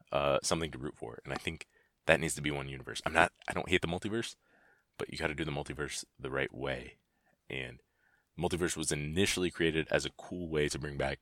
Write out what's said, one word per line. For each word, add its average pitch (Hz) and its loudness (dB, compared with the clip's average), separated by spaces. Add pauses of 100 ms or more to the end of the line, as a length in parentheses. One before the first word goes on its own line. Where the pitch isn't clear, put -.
(120)
uh, 71 4
something 82 0
to 64 -10
root 71 -6
for, 58 -10
and 67 -8
I - -4
think - -6 (400)
that 78 8
needs 78 -2
to 73 -6
be 73 0
one 69 -4
universe. 65 -10
I'm 78 -4
not, 85 8 (140)
I - -2
don't - -2
hate 90 6
the 90 0
multiverse, 101 -2 (640)
but - -6
you - -8
gotta 78 0
do 78 -2
the 76 -2
multiverse 71 -6 (140)
the 65 -6
right 67 -2
way, 65 -6 (540)
and 64 -8 (600)
multiverse 82 2
was 76 -2
initially 80 2
created 80 2
as 71 4
a 69 -4
cool 90 -6
way 73 4
to 69 -4
bring 71 -6
back 69 0